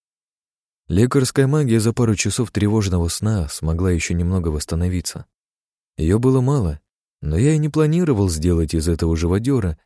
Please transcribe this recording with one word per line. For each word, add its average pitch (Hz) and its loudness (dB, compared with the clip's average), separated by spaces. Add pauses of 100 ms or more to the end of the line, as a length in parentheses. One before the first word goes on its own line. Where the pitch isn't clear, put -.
(880)
Лекарская 127 2
магия 135 2
за 113 0
пару 110 2
часов 104 -2
тревожного 98 0
сна 101 -2
смогла 85 -2
ещё 85 -2
немного 87 -2
восстановиться. 82 -4 (720)
Её 82 2
было 131 2
мало, 123 0 (420)
но 76 -2
я 139 2
и 156 2
не 151 0
планировал 151 2
сделать 82 0
из 80 0
этого 82 0
живодёра 98 0